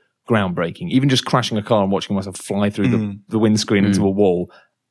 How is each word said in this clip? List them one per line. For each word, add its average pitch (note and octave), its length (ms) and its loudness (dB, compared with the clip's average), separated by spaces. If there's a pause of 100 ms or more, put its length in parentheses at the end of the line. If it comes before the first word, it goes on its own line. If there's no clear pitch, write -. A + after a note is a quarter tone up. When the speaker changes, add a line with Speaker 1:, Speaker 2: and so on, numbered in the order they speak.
(280)
Speaker 1:
groundbreaking. F2 640 -2
Even C3 180 2
just C3 160 2
crashing A#2 340 -2
a G#2 60 -2
car A2 200 2
and F#2+ 60 0
watching G2 280 -2
myself F#2+ 180 -6
fly G#2 340 -2
through G#2 200 -2
the, A#2 80 2
Speaker 2:
Mm. G2+ 220 -6 (100)
Speaker 1:
the A2 100 -2
windscreen G#2+ 460 2
into G2 160 2
Speaker 3:
Mm. G2+ 60 2
Speaker 1:
a - 20 2
wall, F#2+ 420 0 (400)